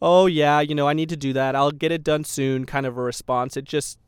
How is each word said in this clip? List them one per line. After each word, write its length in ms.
"Oh, 260
yeah, 340
you 140
know, 120
I 60
need 160
to 80
do 160
that. 220
I'll 160
get 200
it 120
done 200
soon," 420
kind 200
of 120
a 40
response. 560
It 80
just, 420